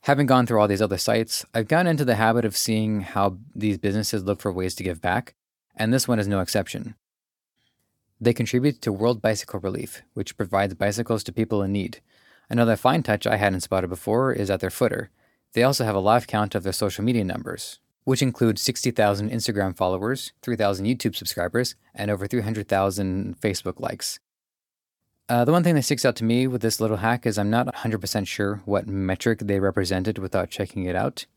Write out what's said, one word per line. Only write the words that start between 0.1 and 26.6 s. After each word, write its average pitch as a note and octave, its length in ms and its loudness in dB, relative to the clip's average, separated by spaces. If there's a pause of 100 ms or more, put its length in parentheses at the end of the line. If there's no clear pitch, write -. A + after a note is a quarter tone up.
gone B2+ 200 6
through A2+ 140 2
all G#2 80 6
these G2+ 140 2
other G2 160 0
sites, - 560 0
I've A2+ 160 0
gotten F3 180 4
into D#3 160 2
the B2 120 2
habit A2+ 280 4
of G#2+ 140 0
seeing A2 440 0
how G2 360 0 (180)
these G#2 220 0
businesses G2+ 480 -2
look G2 160 -2
for G#2 100 -4
ways F#2 240 -4
to - 80 -10
give F2 160 -4
back, G2+ 340 -2 (440)
and A2 160 2
this C3 160 0
one A#2 100 4
is G2+ 80 0
no G2 140 0
exception. - 540 -4 (1200)
They A#2 140 4
contribute B2 480 0
to A#2 100 0
World G#2+ 300 0
Bicycle G#2+ 400 -2
Relief, F#2+ 400 -6 (120)
which - 220 -8
provides G2 380 0
bicycles G#2 500 -2
to - 80 -10
people A2 300 0
in G2 100 0
need. G2+ 300 -4 (480)
Another A#2 260 4
fine C#3 280 2
touch G#2+ 220 0
I A2 120 2
hadn't G2 240 2
spotted F#2 280 -2
before A2+ 440 0
is G2+ 160 -2
at F#2+ 100 0
their F#2 120 -4
footer. - 380 -2 (440)
They A2+ 100 4
also C3+ 220 2
have G#2+ 100 0
a G2 40 4
live A2 280 4
count G#2+ 260 0
of F#2+ 100 -2
their F#2 100 -4
social G2+ 320 -2
media A#2+ 180 2
numbers, - 560 -8 (260)
which C3 160 2
include A#2+ 360 2
sixty - 320 -2
thousand G#2 420 2
Instagram G2+ 440 -2
followers, F#2+ 560 -2 (100)
three A#2+ 140 -4
thousand G2+ 300 0
YouTube B2 300 0
subscribers, F2+ 600 -4 (180)
and G#2 160 -6
over G2 160 -2
three A#2 160 -2
hundred G#2+ 260 -4
thousand G2 720 0
Facebook F#2+ 400 -4
likes. - 400 -6 (1080)
Uh, A#2+ 140 4
the D3 80 4
one F3 100 4
thing E3+ 140 4
that C#3 80 2
sticks C#3 220 -2
out A#2+ 100 4
to A#2 80 -6
me A#2+ 240 2
with B2 140 -2